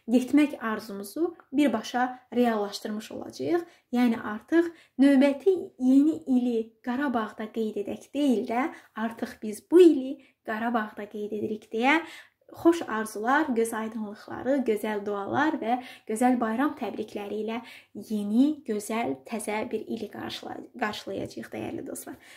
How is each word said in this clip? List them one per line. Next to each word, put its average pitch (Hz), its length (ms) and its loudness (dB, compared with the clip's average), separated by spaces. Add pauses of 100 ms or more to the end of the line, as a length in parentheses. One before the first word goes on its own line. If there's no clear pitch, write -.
getmək 262 560 4
arzumuzu 214 760 -6 (120)
birbaşa 254 720 0 (100)
reallaşdırmış 220 840 -2
olacağıq. 339 540 -4 (220)
Yəni 240 340 2
artıq 320 500 0 (280)
növbəti 277 560 6 (240)
yeni 277 440 6
ili 247 340 2 (240)
Qarabağda 240 720 -4
qeyd 220 300 -4
edək - 320 -10
deyil 262 340 2
də, 247 220 -2 (220)
artıq 226 500 -8
biz 214 300 -10
bu 339 100 10
ili 277 380 6 (240)
Qarabağda 220 680 -4
qeyd 208 220 -8
edirik 214 420 -6
deyə 269 280 2 (500)
xoş 339 300 4
arzular, 220 640 0
göz 226 280 0
aydınlıqları, 220 840 -4
gözəl 214 480 -2
dualar 233 540 0
və 226 180 0 (280)
gözəl 240 340 2
bayram 240 360 0
təbrikləri 208 680 -8
ilə 220 160 -6 (340)
yeni, 214 540 2 (160)
gözəl, 226 520 -4 (100)
təzə 214 440 -4
bir - 160 -6
ili 214 240 -6
qarşıla-, - 540 -10 (160)
qarşılayacağıq, 208 720 -6
dəyərli - 360 -8
dostlar. - 300 -12 (200)